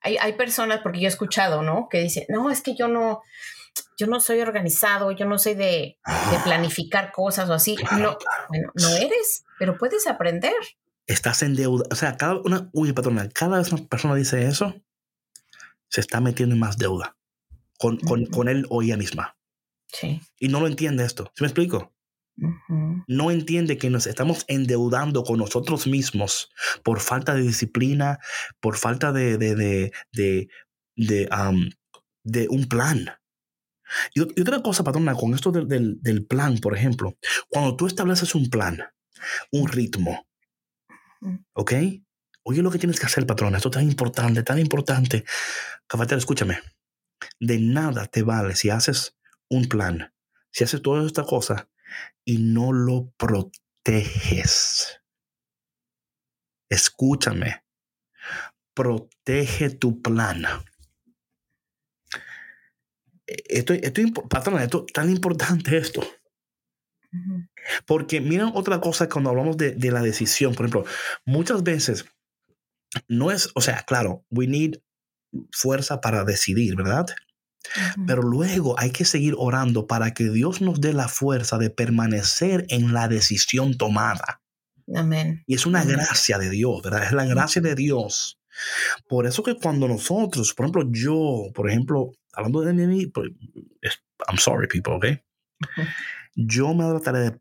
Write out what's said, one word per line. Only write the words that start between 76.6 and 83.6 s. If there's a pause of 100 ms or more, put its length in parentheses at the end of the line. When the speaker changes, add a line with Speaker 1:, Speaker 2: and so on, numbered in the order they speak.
Speaker 2:
¿verdad? (720)
Speaker 1:
Ujú.
Speaker 2:
Pero
luego
hay
que
seguir
orando
para
que
Dios
nos
dé
la
fuerza
de
permanecer
en
la
decisión